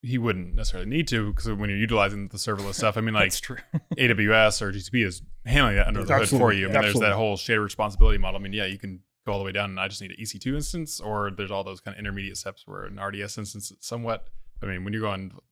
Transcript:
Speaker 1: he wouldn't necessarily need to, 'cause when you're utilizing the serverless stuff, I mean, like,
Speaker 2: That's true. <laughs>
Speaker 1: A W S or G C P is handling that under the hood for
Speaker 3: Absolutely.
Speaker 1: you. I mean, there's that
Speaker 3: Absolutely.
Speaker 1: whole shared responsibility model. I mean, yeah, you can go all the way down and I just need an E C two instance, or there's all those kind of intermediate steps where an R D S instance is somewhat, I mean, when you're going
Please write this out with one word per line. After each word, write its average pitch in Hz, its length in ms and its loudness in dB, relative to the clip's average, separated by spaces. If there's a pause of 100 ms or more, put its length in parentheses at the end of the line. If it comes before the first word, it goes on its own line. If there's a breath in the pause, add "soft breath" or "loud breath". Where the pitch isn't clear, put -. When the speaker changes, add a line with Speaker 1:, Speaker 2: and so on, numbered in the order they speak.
Speaker 1:
he 123 160 0
wouldn't 92 340 -2
necessarily 95 340 0
need 147 200 0
to, 107 260 0
'cause - 160 -2
when 101 220 -2
you're 98 80 -2
utilizing 101 480 2
the 104 100 -12
serverless 101 380 -4
stuff, 110 220 0
I 110 40 0
mean, 110 140 0
like, 98 160 4
Speaker 2:
That's - 80 -4
true. - 180 -10 (160)
<laughs> - 240 -4
Speaker 1:
A 131 120 4
W 107 260 4
S 110 260 6
or 101 100 -4
G 101 80 -4
C - 120 -10
P 123 100 2
is 92 220 -2 (240)
handling 120 300 4
that 101 100 6
under 104 160 0
the 95 100 2
hood 135 40 6
for 117 40 4
Speaker 3:
Absolutely. 110 380 4
Speaker 1:
you. 95 60 0
I - 20 -2
mean, 95 60 -2
there's 107 100 4
that 104 60 4
Speaker 3:
Absolutely. 104 280 4
Speaker 1:
whole 107 200 0
shared 110 240 0
responsibility 104 580 6
model. 95 200 2
I 101 40 -8
mean, 98 100 -8
yeah, 104 120 -2
you 95 120 -6
can 95 240 -10 (240)
go 107 60 -4
all 98 80 -2
the 98 60 -6
way 95 60 -6
down 98 200 -2
and 95 80 -8
I 95 80 -2
just 101 140 -10
need 95 100 -14
an - 80 -18
E 110 60 -10
C 104 120 -10
two 127 180 -4
instance, 156 440 -6
or 104 320 -4
there's 95 180 -8
all 98 140 -4
those 95 180 -12
kind 101 140 -12
of 98 40 -18
intermediate 98 380 -6
steps - 300 -12
where 98 160 -12
an 98 160 -12
R 98 100 -6
D 101 140 -8
S 101 160 -10
instance 101 320 -10
is 101 80 -20
somewhat, 113 480 -6 (340)
I 104 60 -6
mean, 92 160 -6
when 101 100 -4
you're 110 80 -4
going 95 300 -4 (200)